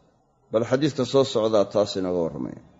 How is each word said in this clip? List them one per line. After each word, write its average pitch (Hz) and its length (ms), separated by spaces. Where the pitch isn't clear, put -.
Bal 113 120
xadiiska 131 400
soo 135 200
socdaa 110 400
taas 104 320
inooga 90 280
warramaya. 69 360